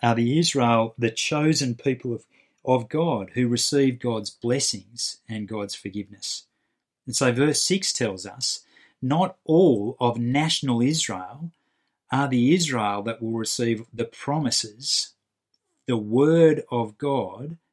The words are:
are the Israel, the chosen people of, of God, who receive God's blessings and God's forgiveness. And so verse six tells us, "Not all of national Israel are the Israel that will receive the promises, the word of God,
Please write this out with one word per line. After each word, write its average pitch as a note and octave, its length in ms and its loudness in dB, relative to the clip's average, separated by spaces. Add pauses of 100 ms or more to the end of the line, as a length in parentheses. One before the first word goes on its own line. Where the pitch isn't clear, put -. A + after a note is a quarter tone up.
are A#2 120 4
the A#2+ 220 2
Israel, A#2 600 2
the A#2 140 0
chosen D3 640 0
people B2+ 380 -4
of, - 120 -10 (400)
of B2+ 240 0
God, D3+ 460 -2
who B2 120 2
receive B2 520 0
God's A2 300 -4
blessings A#2+ 880 -6 (100)
and G#2+ 180 -8
God's G2+ 280 -8
forgiveness. G2+ 680 -10 (600)
And A#2+ 100 -6
so B2+ 160 2
verse C#3 300 2
six - 320 0
tells G2 320 -4
us, - 400 -8 (360)
"Not E3 440 0
all C#3 560 4
of A#2+ 180 2
national C3 640 0
Israel C3 680 -4 (600)
are C#3 160 0
the B2+ 260 4
Israel A2+ 500 0
that A2+ 180 -6
will A2+ 160 -4
receive A2+ 560 -2
the A#2 100 -4
promises, C3 1080 -4 (720)
the B2 100 0
word D3+ 760 4
of A#2 280 -2
God, C3+ 600 -6 (160)